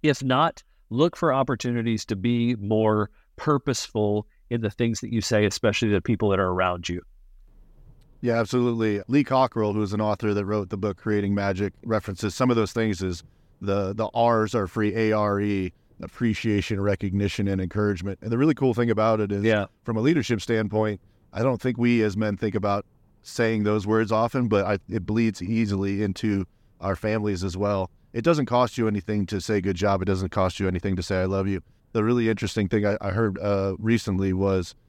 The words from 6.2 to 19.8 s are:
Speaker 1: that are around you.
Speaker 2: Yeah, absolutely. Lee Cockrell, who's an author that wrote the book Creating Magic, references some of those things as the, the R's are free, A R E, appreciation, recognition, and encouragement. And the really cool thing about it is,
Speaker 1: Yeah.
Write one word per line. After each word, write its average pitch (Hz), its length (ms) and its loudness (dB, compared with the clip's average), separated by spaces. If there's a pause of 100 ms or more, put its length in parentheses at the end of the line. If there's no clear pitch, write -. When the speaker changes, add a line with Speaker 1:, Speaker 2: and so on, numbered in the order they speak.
Speaker 1:
that 95 100 2
are 92 120 2
around 90 400 -2
you. 87 100 -6 (1200)
Speaker 2:
Yeah, 117 180 2
absolutely. 113 720 0
Lee 139 160 2
Cockrell, 120 480 0
who's 104 200 -2
an 104 80 -2
author 107 340 0
that 101 100 -2
wrote 101 240 -4
the 104 80 -6
book 98 220 -4
Creating 104 360 0
Magic, 98 380 -2 (100)
references 104 520 -4
some 127 160 2
of 120 60 4
those 107 160 0
things 107 300 -2
as 90 200 -4 (380)
the, 98 340 -2
the 110 200 -4
R's 117 400 2
are 104 120 0
free, 104 280 0
A 110 180 2
R 104 280 0
E, 98 320 -2 (300)
appreciation, 107 800 -2
recognition, 98 680 0
and 98 120 0
encouragement. 95 600 -2
And 110 100 -6
the 117 60 0
really 147 160 4
cool 131 180 2
thing 117 180 0
about 107 300 4
it 104 100 0
is, 101 140 0
Speaker 1:
Yeah. 107 220 2 (180)